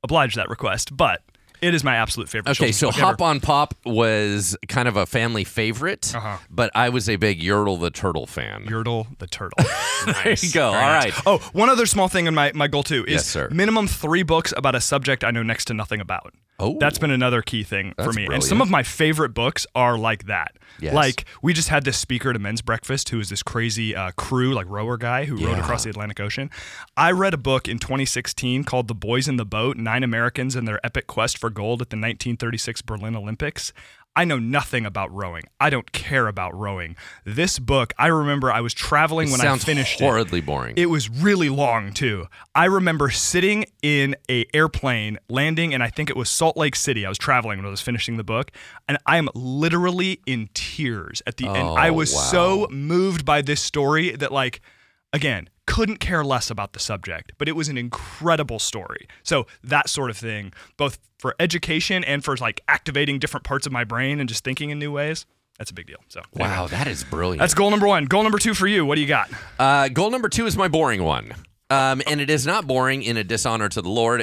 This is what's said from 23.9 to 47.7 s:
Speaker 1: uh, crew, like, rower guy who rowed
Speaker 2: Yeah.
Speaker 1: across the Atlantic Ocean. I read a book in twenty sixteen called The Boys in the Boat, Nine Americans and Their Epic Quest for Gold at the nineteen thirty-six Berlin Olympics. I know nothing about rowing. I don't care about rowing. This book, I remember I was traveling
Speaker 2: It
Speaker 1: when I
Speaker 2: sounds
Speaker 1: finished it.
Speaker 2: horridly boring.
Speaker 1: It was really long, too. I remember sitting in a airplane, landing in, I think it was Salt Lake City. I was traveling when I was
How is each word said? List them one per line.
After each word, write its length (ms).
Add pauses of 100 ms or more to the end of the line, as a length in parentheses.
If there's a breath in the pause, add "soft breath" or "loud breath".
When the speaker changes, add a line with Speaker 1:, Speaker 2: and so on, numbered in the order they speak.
Speaker 1:
uh, 220
crew, 360
like, 160
rower 280
guy 280
who 120
rowed 200
Speaker 2:
Yeah. 20
Speaker 1:
across 260
the 40
Atlantic 300
Ocean. 300 (480 loud breath)
I 140
read 220
a 40
book 300
in 120
twenty 260
sixteen 580
called 240
The 80
Boys 320
in 100
the 80
Boat, 320
Nine 260
Americans 520
and 120
Their 180
Epic 220
Quest 300
for 120
Gold 320
at 80
the 60
nineteen 420
thirty-six 440
Berlin 340
Olympics. 580 (460 loud breath)
I 60
know 120
nothing 480
about 300
rowing. 280 (180)
I 80
don't 240
care 340
about 260
rowing. 440 (260 loud breath)
This 340
book, 400
I 100
remember 440
I 80
was 140
traveling 560
Speaker 2:
It 20
Speaker 1:
when 80
I 60
Speaker 2:
sounds 180
Speaker 1:
finished 380
it. 20
Speaker 2:
horridly 380
boring. 340
Speaker 1:
It 120
was 220
really 380
long, 460
too. 340 (260 loud breath)
I 120
remember 460
sitting 560 (140)
in 360 (120)
a 240
airplane, 680 (100)
landing 420
in, 100
I 60
think 220
it 80
was 120
Salt 280
Lake 180
City. 300
I 40
was 80
traveling 420
when 60
I 40
was 100